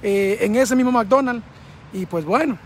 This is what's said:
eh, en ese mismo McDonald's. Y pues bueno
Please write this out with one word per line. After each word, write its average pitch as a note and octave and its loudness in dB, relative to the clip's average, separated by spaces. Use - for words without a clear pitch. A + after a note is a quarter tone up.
eh, G3+ 0
en G#3 0
ese B3+ 2
mismo B3+ 2
McDonald's. B3 0
Y F#3+ -6
pues E3 -6
bueno A#3+ 0